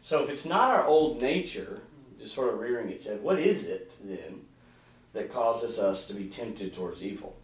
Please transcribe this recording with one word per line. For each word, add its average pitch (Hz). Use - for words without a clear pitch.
So 156
if -
it's 147
not 214
our -
old 156
nature, -
just -
sort 127
of 110
rearing 117
its -
head, 104
what 170
is 196
it -
then -
that -
causes 117
us 95
to 104
be 98
tempted 101
towards 87
evil? -